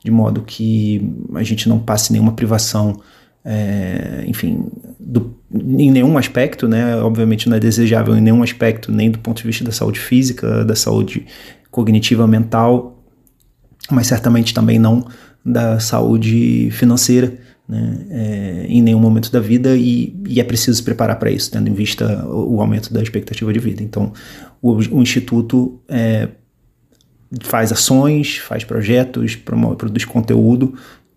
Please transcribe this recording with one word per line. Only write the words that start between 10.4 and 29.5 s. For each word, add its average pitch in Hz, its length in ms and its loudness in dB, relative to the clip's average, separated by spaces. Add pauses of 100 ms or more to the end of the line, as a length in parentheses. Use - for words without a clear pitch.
da 110 100 2
saúde 110 520 -2 (440)
cognitiva, 110 560 2
mental, 113 760 2 (880)
mas 120 160 2
certamente 117 480 0
também 113 240 2
não 113 280 4 (380)
da 117 360 0
saúde 117 920 0
financeira, 123 680 2 (320)
né? 113 420 -6
É, 101 580 -6
em 120 140 6
nenhum 113 180 6
momento 110 320 2
da 123 80 2
vida, 123 360 2
e, 120 380 0 (140)
e 127 120 0
é 117 40 2
preciso 117 320 0
se - 60 -4
preparar 110 360 -2
pra 110 120 -2
isso, 101 200 -4
tendo 107 180 -2
em 104 60 -2
vista 104 540 -4
o, 101 280 -2
o 104 40 0
aumento 110 320 -2
da 110 100 -2
expectativa 110 500 -6
de 107 60 0
vida. 104 240 -4
Então, 104 300 -4 (480)
o, 120 140 4
o 110 280 2
Instituto, 123 840 0
é, 110 400 0 (1120)
faz 113 320 0
ações, 143 640 2
faz 113 260 -8
projetos, 117 720 -2
promo-, 117 400 -2